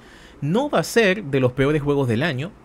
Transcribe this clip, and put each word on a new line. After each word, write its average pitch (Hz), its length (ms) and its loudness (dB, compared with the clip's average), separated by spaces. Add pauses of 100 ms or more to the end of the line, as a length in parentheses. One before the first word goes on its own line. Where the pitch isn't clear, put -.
(420)
no 214 300 0
va 202 80 2
a 160 40 0
ser 202 420 0
de 139 140 0
los 127 140 2
peores 143 300 0
juegos 139 240 0
del 117 160 0
año, 156 280 -4 (140)